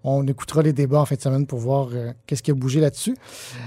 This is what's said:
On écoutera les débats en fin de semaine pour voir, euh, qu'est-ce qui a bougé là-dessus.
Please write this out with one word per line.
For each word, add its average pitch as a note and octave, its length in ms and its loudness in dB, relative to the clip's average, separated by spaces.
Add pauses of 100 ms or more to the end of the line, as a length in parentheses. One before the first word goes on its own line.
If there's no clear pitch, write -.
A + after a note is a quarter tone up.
On C#3 240 2
écoutera C#3+ 360 0
les D3+ 100 4
débats C#3+ 280 2
en D3 40 4
fin C#3+ 120 -2
de - 40 -10
semaine C#3 260 0
pour C3+ 120 -6
voir, C3 340 0
euh, A#2+ 200 -6 (140)
qu'est-ce - 160 -4
qui - 80 0
a D3 40 4
bougé C3 260 2
là-dessus. D#3 340 2 (520)